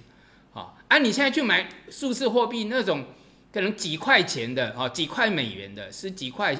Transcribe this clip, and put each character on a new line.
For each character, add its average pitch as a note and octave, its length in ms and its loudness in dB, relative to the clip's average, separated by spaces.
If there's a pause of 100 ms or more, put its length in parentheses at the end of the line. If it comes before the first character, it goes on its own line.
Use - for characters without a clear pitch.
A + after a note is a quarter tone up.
(520)
啊， - 220 -12 (140)
啊， C#4+ 100 8
你 B3 140 4
现 C#4 100 2
在 C4+ 80 4
去 D#4 100 0
买 F3+ 280 2 (200)
数 C4+ 240 -4
字 B3 160 0
货 A3+ 200 2
币 A#3 160 -4
那 A#3 180 0
种 D3+ 220 0 (480)
可 G#3 80 -2
能 G#3 160 0
几 D#3 200 -4
块 B3 240 6
钱 B2 320 -2
的， B2 200 -2
啊， B2 160 -2
几 D#3 180 -2
块 A3+ 240 0
美 C3 220 -2
元 G2 200 -12
的， G2+ 200 -12
十 - 180 -10
几 C3 200 -10
块、 E3 300 -2